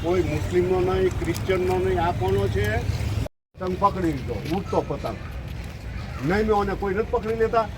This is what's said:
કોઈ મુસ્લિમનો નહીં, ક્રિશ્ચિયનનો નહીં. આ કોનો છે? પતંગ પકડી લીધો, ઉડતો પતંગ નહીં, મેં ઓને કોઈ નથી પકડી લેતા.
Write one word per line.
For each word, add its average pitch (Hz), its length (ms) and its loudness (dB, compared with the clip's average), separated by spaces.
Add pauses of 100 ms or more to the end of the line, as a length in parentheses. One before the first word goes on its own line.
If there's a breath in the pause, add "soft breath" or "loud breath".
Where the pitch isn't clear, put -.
કોઈ 175 260 2
મુસ્લિમનો 180 560 2
નહીં, 185 340 2
ક્રિશ્ચિયનનો 180 600 0
નહીં. 185 200 2
આ 170 140 0
કોનો 196 300 2 (120)
છે? 202 120 2 (880)
પતંગ 185 260 -4
પકડી 185 320 2
લીધો, 120 220 -4 (200)
ઉડતો 190 260 0
પતંગ 135 380 -4 (1000)
નહીં, 190 260 2
મેં 214 100 4
ઓને 196 180 2
કોઈ 190 200 -2
નથી 220 160 -2
પકડી 226 320 0
લેતા. 226 240 2 (100)